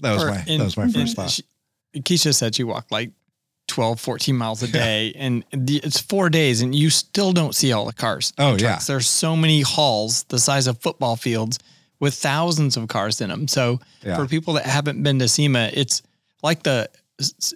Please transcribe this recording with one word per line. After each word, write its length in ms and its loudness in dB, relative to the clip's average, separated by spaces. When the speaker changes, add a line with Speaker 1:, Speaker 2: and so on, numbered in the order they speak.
Speaker 1:
That 100 0
was 120 0
Speaker 2:
For 40 0
Speaker 1:
my, 180 -4
Speaker 2:
and 140 -2
Speaker 1:
that 40 0
was 120 -2
my 80 -2
Speaker 2:
and 100 0
Speaker 1:
first 220 -2
thought. 140 -4
Speaker 2:
she, 120 -4
Keisha 380 2
said 200 0
she 100 -2
walked, 280 -6
like, 200 -4
twelve, 320 -2
fourteen 380 -2
miles 260 -4
a 40 -2
Speaker 1:
Yeah. 60 -6
Speaker 2:
day, 440 0
and 260 -2
the, 260 0
it's 200 -4
four 300 0
days, 320 4
and 140 0
you 160 4
still 420 0
don't 220 2
see 180 2
all 140 0
the 80 -6
cars 420 -2
Speaker 1:
Oh, 160 4
Speaker 2:
and 80 2
Speaker 1:
yeah. 120 2
Speaker 2:
trucks. 160 -4
There's 200 0
so 260 0
many 280 4
halls 640 0
the 140 -2
size 280 2
of 160 0
football 340 -2
fields 420 -2
with 140 2
thousands 640 0
of 120 -4
cars 340 -2
in 80 -4
'em. 180 -4
So 320 0
Speaker 1:
Yeah. 120 -2
Speaker 2:
for 100 -2
people 280 -2
that 120 -2
haven't 360 0
been 180 2
to 80 2
sema, 440 2
it's 300 -2
like 220 0
the 260 0
s-, 200 -4
s-, 160 -6